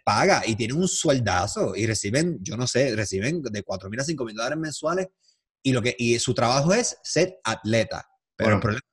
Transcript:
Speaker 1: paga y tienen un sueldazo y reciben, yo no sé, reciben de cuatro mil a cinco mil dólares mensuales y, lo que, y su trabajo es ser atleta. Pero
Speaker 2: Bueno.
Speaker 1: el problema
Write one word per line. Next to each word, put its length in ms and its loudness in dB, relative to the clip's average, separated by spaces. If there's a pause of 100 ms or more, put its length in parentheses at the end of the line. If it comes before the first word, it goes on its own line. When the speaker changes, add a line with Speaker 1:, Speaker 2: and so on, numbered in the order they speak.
Speaker 1:
paga 400 4
y 120 0
tienen 200 -2
un 120 0
sueldazo 880 0
y 100 0
reciben, 560 0
yo 140 -8
no 100 -2
sé, 300 2
reciben 460 -2
de 200 -6
cuatro 260 -8
mil 120 -6
a 40 -2
cinco 200 -4
mil 100 -10
dólares 240 -4
mensuales 480 -4 (560)
y, 100 2
lo 80 2
que, 160 0
y 220 2
su 160 0
trabajo 400 4
es 300 0
ser 400 0
atleta. 600 0 (300)
Pero 120 -2
Speaker 2:
Bueno. 100 4
Speaker 1:
el 60 0
problema 200 -2 (100)